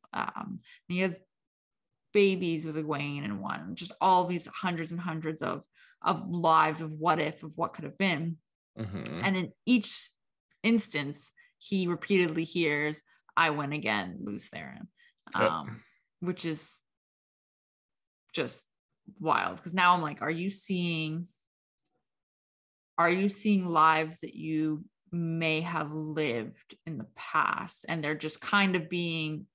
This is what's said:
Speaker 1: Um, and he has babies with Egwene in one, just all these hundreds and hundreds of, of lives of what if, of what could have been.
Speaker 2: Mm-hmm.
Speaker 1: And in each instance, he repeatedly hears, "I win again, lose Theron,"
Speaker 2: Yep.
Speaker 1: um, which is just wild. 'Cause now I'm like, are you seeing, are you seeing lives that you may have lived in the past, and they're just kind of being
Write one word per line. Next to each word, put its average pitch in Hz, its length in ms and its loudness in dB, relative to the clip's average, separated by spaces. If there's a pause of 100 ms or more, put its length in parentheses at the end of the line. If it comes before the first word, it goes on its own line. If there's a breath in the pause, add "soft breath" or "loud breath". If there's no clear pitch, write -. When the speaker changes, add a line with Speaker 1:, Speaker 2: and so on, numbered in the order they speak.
(140)
Speaker 1:
Um, - 460 -6 (280 loud breath)
and 180 80 -4
he 180 40 0
has 185 180 0 (960)
babies 180 540 4
with 156 80 -6
Egwene 147 500 -4
in - 140 -6
one, - 340 -6
just 175 260 -10
all 180 260 6
these 180 200 -2
hundreds 170 460 -4
and 170 100 -6
hundreds 160 400 -4
of, - 220 -4 (380 soft breath)
of 185 260 0
lives 160 540 4
of 156 100 -6
what 156 280 2
if, 151 240 -4
of 160 140 -14
what 160 160 -4
could 156 120 -12
have 147 120 -12
been. 170 380 0 (420)
Speaker 2:
Mm-hmm. 87 460 -6
Speaker 1:
And 190 140 2
in 180 140 -2 (140)
each - 440 2 (540)
instance, 151 680 0 (280 soft breath)
he 190 280 0
repeatedly 175 560 2
hears, 151 580 0 (360 soft breath)
"I 165 140 6
win 147 200 -2
again, 107 500 -2
lose - 280 -8
Theron," - 400 -12 (440 soft breath)
Speaker 2:
Yep. 92 160 2
Speaker 1:
um, 80 320 -6 (380 soft breath)
which 175 240 -4
is - 380 -6 (1500)
just - 340 -4 (520)
wild. 104 440 0
'Cause 165 100 -8
now 180 200 6
I'm 180 80 2
like, 147 200 -6
are 135 80 -2
you 170 220 -4
seeing, 170 800 -2 (1700)
are 170 120 6
you 190 200 4
seeing 196 360 2
lives 160 540 4
that - 160 -12
you 156 500 -2 (260)
may 165 500 0
have 165 320 -4
lived 151 800 -4 (100)
in 160 120 -8
the - 180 -10
past, - 720 -2
and 160 160 -2
they're 147 120 0
just 156 260 -6
kind 196 340 4
of 170 140 -2
being 160 640 -2